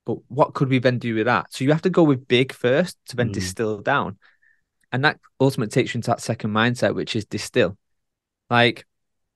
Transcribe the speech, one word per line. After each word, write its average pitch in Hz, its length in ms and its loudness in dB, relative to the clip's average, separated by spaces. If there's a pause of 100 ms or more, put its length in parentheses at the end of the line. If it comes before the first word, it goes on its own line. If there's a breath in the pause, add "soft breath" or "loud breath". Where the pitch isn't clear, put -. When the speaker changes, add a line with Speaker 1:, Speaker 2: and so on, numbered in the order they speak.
Speaker 1:
but 113 120 -4 (100)
what 135 260 0
could 139 140 -2
we 131 120 2
then 123 200 0
do 113 160 -4
with 107 100 0
that? 113 280 -2
So - 100 -8
you 135 80 4
have 160 120 0
to 185 60 0
go 175 140 4
with 139 240 2
big 123 240 2
first 147 460 -2 (100)
to - 80 -14
then 117 140 0
Speaker 2:
Mm. 101 40 -6
Speaker 1:
distill 107 460 -4
down. 120 380 -2 (760)
And 131 140 0
that 151 120 0 (220)
ultimately 131 320 0
takes - 220 0
you 123 60 -4
into 117 120 -2
that - 80 -2
second 110 320 -4
mindset, 113 440 0
which 90 200 -6
is 104 80 -4
distill. 101 540 -2 (720)
Like, 120 360 2 (500)